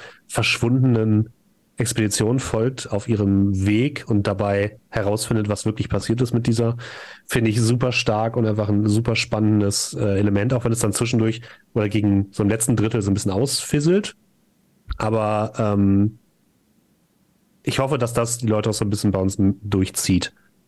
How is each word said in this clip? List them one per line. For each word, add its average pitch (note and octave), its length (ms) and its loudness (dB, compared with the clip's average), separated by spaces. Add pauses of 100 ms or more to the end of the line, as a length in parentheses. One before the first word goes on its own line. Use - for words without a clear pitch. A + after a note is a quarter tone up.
(260)
verschwundenen A2+ 1040 2 (480)
Expedition A2+ 600 0
folgt B2 500 -4
auf G2+ 180 -4
ihrem G2 580 2
Weg A#2+ 400 0
und G#2 200 0
dabei G2+ 520 0 (120)
herausfindet, G#2+ 580 -2
was G#2 160 -4
wirklich - 240 -4
passiert A2+ 320 -2
ist A#2+ 140 0
mit A#2+ 120 0
dieser, A#2 300 0 (500)
finde A2+ 240 0
ich A2 100 0
super A#2+ 320 0
stark A2+ 440 -2
und A#2 100 2
einfach G#2+ 220 0
ein G#2 180 2
super A2+ 300 2
spannendes, G#2+ 800 0
äh, G2+ 240 0
Element, G2+ 360 2
auch A#2 100 -2
wenn A#2 80 0
es A#2 80 -2
dann G2+ 120 0
zwischendurch A2+ 480 0 (320)
oder G#2+ 160 0
gegen G2+ 440 2
so - 100 -2
im G2+ 80 4
letzten A2+ 260 0
Drittel A2 260 0
so G2 80 0
ein G2 40 2
bisschen G2 180 -2
ausfisselt. D3+ 840 0 (840)
Aber, G#2+ 600 0
ähm, G2+ 600 2 (1400)
ich - 180 -2
hoffe, C3+ 180 0
dass A#2+ 160 -2
das A#2 240 -2
die A#2 80 -4
Leute G#2+ 240 2
auch G#2+ 40 -2
so - 100 -2
ein G2+ 60 -2
bisschen G2+ 200 0
bei G2 80 0
uns F#2+ 180 0
m-, G2 260 2
durchzieht, F#2+ 720 0 (360)